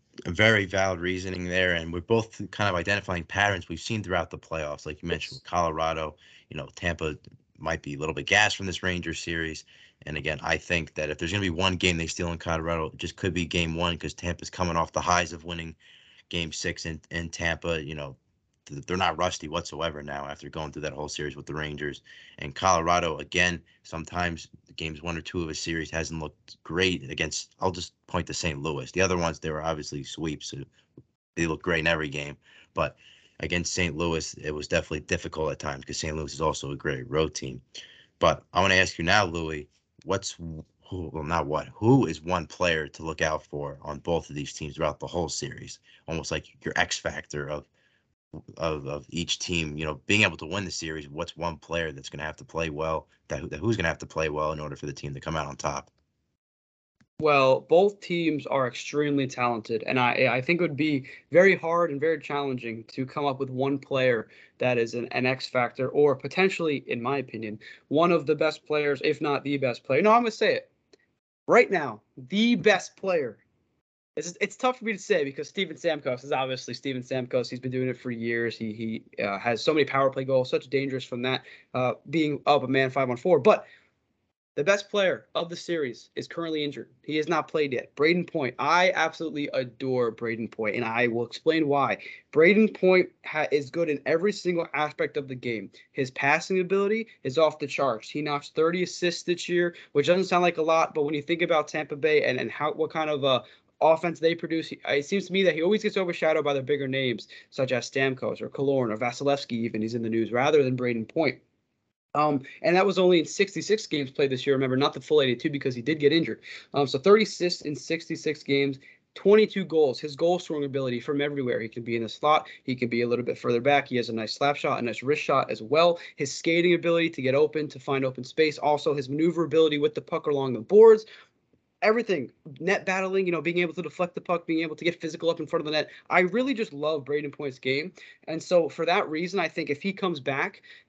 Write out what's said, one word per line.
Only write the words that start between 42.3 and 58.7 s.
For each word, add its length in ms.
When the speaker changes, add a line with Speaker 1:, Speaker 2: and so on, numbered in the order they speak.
Speaker 1:
player 420
to 160
look 160
out 240
for 380
on 160
both 320
of 40
these 200
teams 200
throughout 240
the 80
whole 220
series? 500
Almost 240
like 320
your 120
X 220
factor 500
of, 200
of, 300
of 240
each 280
team, 380
you 80
know, 220
being 160
able 160
to 80
win 180
the 60
series. 380
What's 280
one 220
player 340
that's 160
gonna 160
have 120
to 80
play 260
well, 360
that, 220
that 100
who's 160
gonna 120
have 100
to 80
play 240
well 220
in 80
order 160
for 100
the 60
team 220
to 60
come 160
out 100
on 100
top? 340
Speaker 2:
Well, 400
both 400
teams 460
are 220
extremely 580